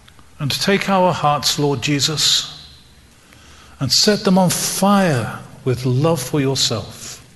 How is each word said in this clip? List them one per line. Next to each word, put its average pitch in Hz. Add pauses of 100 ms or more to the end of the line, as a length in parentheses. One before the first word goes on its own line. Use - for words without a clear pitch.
(380)
And 139
take -
our 180
hearts, 147
Lord 143
Jesus, - (1040)
and 135
set 202
them 190
on 185
fire 180 (240)
with 127
love 143
for 151
yourself. - (100)